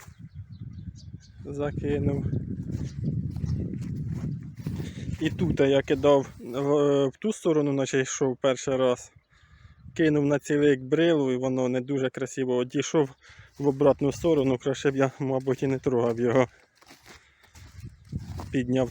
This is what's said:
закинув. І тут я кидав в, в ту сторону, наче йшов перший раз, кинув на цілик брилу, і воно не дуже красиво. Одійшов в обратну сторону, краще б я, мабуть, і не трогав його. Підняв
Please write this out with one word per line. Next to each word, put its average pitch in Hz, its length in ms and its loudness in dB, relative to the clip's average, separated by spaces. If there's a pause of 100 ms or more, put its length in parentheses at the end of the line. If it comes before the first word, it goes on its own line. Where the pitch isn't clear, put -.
(1400)
закинув. 143 840 -2 (3000)
І 160 100 0
тут - 300 -2
я 139 220 4
кидав 139 440 4 (120)
в, 139 680 2
в - 100 -8
ту 214 140 -2
сторону, 151 400 2
наче 135 280 0
йшов 131 360 -2
перший 131 400 0
раз, 127 360 0 (840)
кинув 151 280 4
на 143 140 2
цілик 147 420 4
брилу, 147 520 2
і 127 40 0
воно 127 320 0
не 127 120 0
дуже 131 300 -2
красиво. 131 460 -2
Одійшов 135 540 0 (480)
в 143 80 0
обратну 139 460 4
сторону, 135 460 2
краще 139 320 -2
б 135 60 -2
я, 135 220 2
мабуть, 131 440 -2
і 143 40 0
не 135 120 0
трогав 117 420 0
його. 120 280 4 (2000)
Підняв 123 400 0